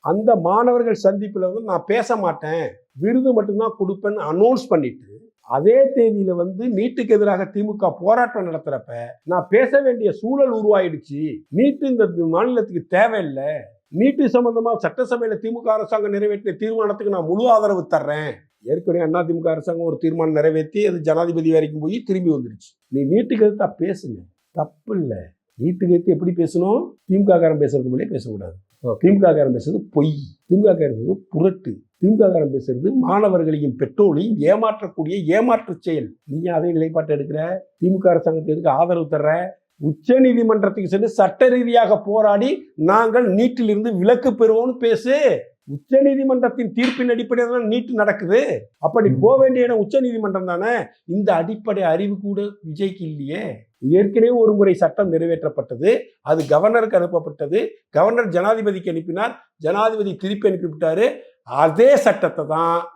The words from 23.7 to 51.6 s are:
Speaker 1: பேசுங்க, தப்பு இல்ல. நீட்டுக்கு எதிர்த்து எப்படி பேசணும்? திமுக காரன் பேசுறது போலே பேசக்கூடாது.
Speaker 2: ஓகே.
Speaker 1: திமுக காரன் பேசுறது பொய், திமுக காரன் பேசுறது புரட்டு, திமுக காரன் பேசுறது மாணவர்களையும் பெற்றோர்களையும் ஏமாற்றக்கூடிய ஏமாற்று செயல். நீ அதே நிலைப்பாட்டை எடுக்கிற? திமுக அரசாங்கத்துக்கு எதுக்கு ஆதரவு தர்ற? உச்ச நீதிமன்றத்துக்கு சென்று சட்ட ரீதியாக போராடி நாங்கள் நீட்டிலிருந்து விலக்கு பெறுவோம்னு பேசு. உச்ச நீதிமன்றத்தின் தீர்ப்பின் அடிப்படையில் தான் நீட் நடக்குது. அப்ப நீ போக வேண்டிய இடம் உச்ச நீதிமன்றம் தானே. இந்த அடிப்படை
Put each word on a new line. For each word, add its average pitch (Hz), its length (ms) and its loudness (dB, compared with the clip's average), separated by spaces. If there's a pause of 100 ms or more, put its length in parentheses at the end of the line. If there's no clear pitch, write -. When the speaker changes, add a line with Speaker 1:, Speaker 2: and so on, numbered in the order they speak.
Speaker 1:
பேசுங்க, 139 360 -8 (360)
தப்பு 165 460 -8
இல்ல. 123 120 -4 (460)
நீட்டுக்கு 175 340 0
எதிர்த்து 175 240 2
எப்படி 175 140 -2 (100)
பேசணும்? 185 400 0 (260)
திமுக 196 320 4
காரன் 156 240 2
பேசுறது 127 300 0
போலே 156 180 -2
பேசக்கூடாது. 104 440 -10 (280)
Speaker 2:
ஓகே. 117 180 -4
Speaker 1:
திமுக 196 240 4 (120)
காரன் 131 180 2
பேசுறது - 240 -4 (160)
பொய், 156 180 2 (340)
திமுக 202 220 4
காரன் 156 260 0
பேசுறது 135 200 -4 (160)
புரட்டு, 170 400 -2 (300)
திமுக 208 320 4
காரன் 151 200 0
பேசுறது 131 360 -4 (120)
மாணவர்களையும் 170 800 0
பெற்றோர்களையும் 180 580 0 (140)
ஏமாற்றக்கூடிய 202 640 -2 (200)
ஏமாற்று 220 380 0 (140)
செயல். 143 220 -4 (220)
நீ 147 80 -6 (160)
அதே 165 160 0
நிலைப்பாட்டை 160 440 -2
எடுக்கிற? 151 260 -6 (400)
திமுக 185 320 2
அரசாங்கத்துக்கு 160 420 0
எதுக்கு 160 240 0
ஆதரவு 170 340 0
தர்ற? 151 160 0 (520)
உச்ச 160 380 0
நீதிமன்றத்துக்கு 220 760 2
சென்று 208 160 0 (100)
சட்ட 208 300 4
ரீதியாக 233 520 2
போராடி 208 480 2 (400)
நாங்கள் 226 380 4 (100)
நீட்டிலிருந்து 226 540 0 (100)
விலக்கு 240 300 2
பெறுவோம்னு 226 440 2 (100)
பேசு. 233 300 0 (600)
உச்ச 262 260 2
நீதிமன்றத்தின் 262 760 0
தீர்ப்பின் 247 360 0
அடிப்படையில் 240 420 -2
தான் 226 160 -2
நீட் 247 220 -2
நடக்குது. 208 480 0 (380)
அப்ப 226 220 0
நீ 202 100 4 (140)
போக 254 160 6
வேண்டிய 254 260 4
இடம் 226 160 0
உச்ச 208 180 0
நீதிமன்றம் 202 500 -4
தானே. 196 220 -2 (320)
இந்த 190 280 -2
அடிப்படை 196 500 -2 (100)